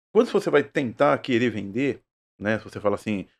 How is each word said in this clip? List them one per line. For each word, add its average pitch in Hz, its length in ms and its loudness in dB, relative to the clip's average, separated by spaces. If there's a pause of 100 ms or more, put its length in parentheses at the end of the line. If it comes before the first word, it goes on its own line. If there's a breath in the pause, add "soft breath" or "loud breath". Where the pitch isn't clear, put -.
(140)
quando 226 180 4
você 196 180 0
vai 143 140 4
tentar 143 560 0
querer 120 300 0
vender, 107 520 -4 (380)
né, 107 180 -2
se 104 60 -10
você 101 160 -14
fala 101 160 0
assim, 101 300 -4 (140)